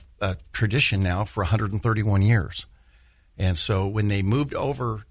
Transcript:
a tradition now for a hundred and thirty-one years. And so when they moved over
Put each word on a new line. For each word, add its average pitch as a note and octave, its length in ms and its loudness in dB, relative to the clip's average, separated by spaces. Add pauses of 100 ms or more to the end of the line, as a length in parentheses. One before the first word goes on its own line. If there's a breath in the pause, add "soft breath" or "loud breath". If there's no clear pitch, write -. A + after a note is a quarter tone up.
(220)
a F#2+ 160 -2 (160)
tradition G#2+ 500 0
now F2+ 220 0
for G2+ 180 -4
a - 20 -2
hundred G#2+ 260 0
and G#2 120 -4
thirty-one G#2 380 2
years. G#2 440 2 (720 soft breath)
And F#2 200 0
so G2 300 0
when G#2 200 0
they G2+ 140 0
moved B2+ 320 0
over B2 580 -4